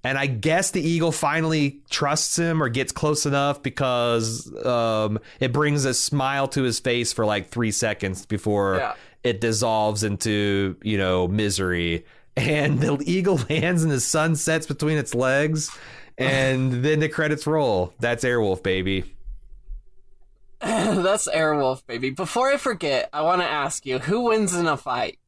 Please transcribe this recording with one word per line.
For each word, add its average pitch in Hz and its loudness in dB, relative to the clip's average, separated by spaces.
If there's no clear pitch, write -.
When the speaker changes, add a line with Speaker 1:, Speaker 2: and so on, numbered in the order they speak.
Speaker 1:
And 135 -2
I 139 0
guess 156 0
the 180 -2
Eagle 165 2
finally 156 0
trusts - 0
him 165 2
or 131 2
gets 127 -2
close 151 0
enough 143 0
because, 120 0
um, 113 2
it 131 0
brings 147 2
a 127 0
smile 139 0
to 139 -2
his 123 0
face 120 0
for, 113 0
like, 104 0
three 117 0
seconds 101 -2
before 101 0
Speaker 2:
Yeah. - -2
Speaker 1:
it 110 0
dissolves 110 0
into, 101 0
you 107 0
know, 92 2
misery. 90 0
And 143 0
the 147 2
Eagle 175 2
<laughs> - -18
lands 160 0
and 156 2
the 131 0
sun 156 0
sets 160 0
between 151 0
its 120 -4
legs. 143 0
And 131 2
<laughs> 123 -2
then 151 4
the 151 0
credits 151 -2
roll. 117 2
That's 117 0
Airwolf, 113 2
baby. 95 0
Speaker 2:
<laughs> - -14
That's 202 0
Airwolf, 147 0
baby. 127 -4
Before 226 0
I 285 2
forget, 165 -2
I 151 -4
wanna 180 2
ask 143 -4
you, 127 -2
who 190 0
wins 214 2
in 175 2
a 147 2
fight? 120 -4